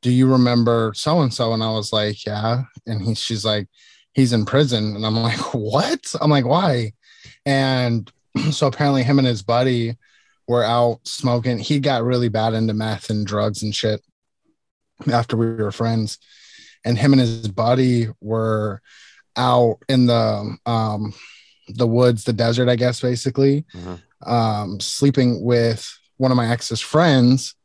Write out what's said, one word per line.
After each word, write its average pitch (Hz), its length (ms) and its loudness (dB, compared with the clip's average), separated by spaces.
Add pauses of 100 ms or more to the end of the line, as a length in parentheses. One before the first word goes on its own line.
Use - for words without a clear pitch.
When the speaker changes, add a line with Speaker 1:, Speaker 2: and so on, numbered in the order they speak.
Speaker 1:
do 123 80 0
you 127 160 4
remember 120 680 2
so-and-so?" 131 600 0
And 110 80 -2
I 110 80 -2
was 110 220 -4
like, 107 340 -2
"Yeah." 113 380 -2 (220)
And 110 160 -4
he, 107 120 -2
she's 107 300 -6
like, 107 240 -2 (440)
"He's 127 200 4
in 107 120 2
prison." 113 520 0
And 107 100 -4
I'm 107 100 0
like, 113 220 0
<laughs> - 160 -6
"What?" 135 680 -2
I'm 151 100 2
like, 139 160 2
"Why?" 135 460 0 (540)
And 131 640 0 (240)
<clears throat> - 160 -2
so 147 160 0
apparently 139 360 0
him 139 160 2
and 131 80 4
his 113 160 -2
buddy 120 540 0 (500)
were 120 180 2
out 120 400 0
smoking. 120 540 -2
He 143 220 -2
got 131 240 0
really 120 240 0
bad 110 260 0
into 113 200 -2
meth 107 340 -6
and 107 180 -2
drugs 104 360 -2
and 104 120 -4
shit 107 280 -2 (1080)
after 120 280 0
we 117 160 0
were 104 180 -4
friends. 113 460 -4 (680)
And 117 140 0
him 139 160 4
and 131 60 6
his 113 280 -2
buddy 117 600 0 (120)
were 107 640 -4 (540)
out 123 420 2 (100)
in 127 160 4
the, 110 600 0
um, 107 480 -2 (540)
the 117 180 -2
woods, 120 380 2
the 120 100 -2
desert, 117 340 0
I 123 80 2
guess, 123 240 -2
basically, 139 640 0 (100)
Speaker 2:
Mm-hmm. 90 560 -12
Speaker 1:
um, 104 500 -2
sleeping 123 640 0
with 117 480 0 (280)
one 131 120 2
of 127 60 2
my 117 140 0
ex's 117 320 -4
friends. 135 720 4 (100)